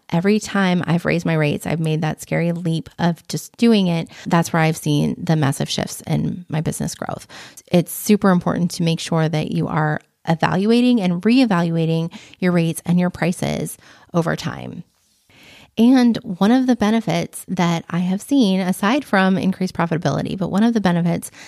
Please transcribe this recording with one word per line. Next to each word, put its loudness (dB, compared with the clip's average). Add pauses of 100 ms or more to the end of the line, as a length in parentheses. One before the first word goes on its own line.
(100)
every 2
time 0
I've 0
raised 0
my 0
rates, 0
I've -2
made -2
that -4
scary -2
leap -4 (100)
of -2
just -10
doing 4
it. -2 (160)
That's 2
where 2
I've 2
seen 0
the 2
massive 0
shifts -6
in -2
my -4
business -6
growth. -10 (400)
It's 0
super 2
important 0
to -6
make 0
sure 0
that -4
you -2
are -2 (280)
evaluating 2
and -2
reevaluating 2 (260)
your 2
rates 0
and 2
your 2
prices -4 (340)
over -2
time. -10 (920)
And 6
one 0
of 2
the 2
benefits -2
that 0
I -2
have -2
seen, 2
aside 0
from 2
increased -2
profitability, -2
but -4
one 0
of 4
the -2
benefits 0 (180)